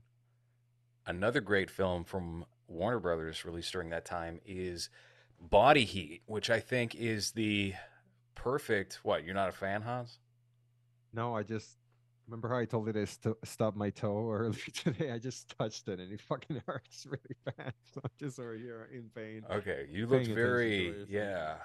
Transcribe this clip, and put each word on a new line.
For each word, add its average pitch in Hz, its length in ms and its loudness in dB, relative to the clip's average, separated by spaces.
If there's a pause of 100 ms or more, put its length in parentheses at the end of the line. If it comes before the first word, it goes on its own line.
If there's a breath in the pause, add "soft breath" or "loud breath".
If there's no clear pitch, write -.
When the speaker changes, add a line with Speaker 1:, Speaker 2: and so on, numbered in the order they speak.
(1040)
Speaker 1:
another 101 360 2
great 98 300 2
film 90 320 2
from 85 420 -4 (220)
Warner 98 320 0
Brothers 80 460 0
released 85 260 -6
during 87 180 -2
that 82 160 -4
time 85 400 -6
is 92 440 -6 (500 soft breath)
Body 113 460 8
Heat, 87 400 -6
which 107 240 -2
I 113 100 6
think 120 360 0
is 110 360 0
the 104 420 2 (600 loud breath)
perfect, 117 680 0
what, 87 200 2
you're 87 120 -4
not 98 140 4
a 85 40 -2
fan, 98 300 -2
Hans? 120 360 -6 (960)
Speaker 2:
No, 117 220 0
I 107 80 0
just, 107 340 -6 (500)
remember 113 220 -4
how 123 80 4
I 120 80 2
told 110 220 0
you 110 60 2
to 104 140 2
st-, - 380 -2
stub 110 320 0
my 104 120 2
toe 107 420 0
<laughs> - 20 2
earlier 107 260 0 (140)
today? 156 380 -2
I 117 60 -4
just - 400 -8
touched - 300 -4
it 95 140 -2
and 92 100 -10
it 110 80 -8
fucking 143 440 -4
<laughs> - 40 -10
hurts - 400 -8
really 135 380 -8
bad. 135 280 -6 (200)
So 139 100 -10
I'm 131 160 -6
just 139 180 -8
over 120 180 -8
here 117 380 -12
in 120 220 -12
pain. 110 340 -10
Speaker 1:
Okay, 90 400 -2
you 98 160 -2
Speaker 2:
Paying 117 40 -4
Speaker 1:
looked 127 160 6
Speaker 2:
attention 110 100 0
Speaker 1:
very, 120 340 4
Speaker 2:
to 101 180 4
it - 20 -2
or 101 100 -6
something. 98 160 -6
Speaker 1:
yeah. 92 500 -2